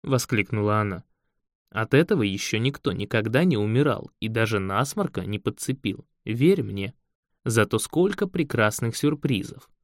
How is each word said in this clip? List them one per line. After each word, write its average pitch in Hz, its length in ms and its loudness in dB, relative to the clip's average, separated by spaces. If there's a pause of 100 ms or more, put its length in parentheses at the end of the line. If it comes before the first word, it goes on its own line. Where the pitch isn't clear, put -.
воскликнула 107 760 0
она. 101 240 -4 (680)
От 113 240 -2
этого 160 300 4
еще 98 340 -2
никто 120 340 -2
никогда 110 520 0
не 170 140 4
умирал 117 600 0
и 110 80 -4
даже 110 320 0
насморка 98 680 -2
не 101 140 -4
подцепил, - 680 -6 (180)
верь 139 380 2
мне. 101 300 -6 (500)
Зато 110 360 2
сколько 190 480 0
прекрасных 117 680 0
сюрпризов. - 760 -2 (140)